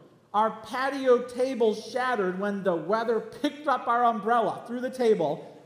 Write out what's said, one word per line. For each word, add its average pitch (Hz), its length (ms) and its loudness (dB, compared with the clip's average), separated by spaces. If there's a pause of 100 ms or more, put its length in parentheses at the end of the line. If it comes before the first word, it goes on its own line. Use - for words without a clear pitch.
(320)
Our 214 200 2 (100)
patio 262 560 2
table 247 560 0
shattered 220 680 -2
when 202 240 -2
the 180 100 2
weather 214 460 0
picked - 480 -4
up 254 200 0
our 247 180 4
umbrella 220 600 0
through 247 140 -8
the 247 100 -4
table, 180 760 0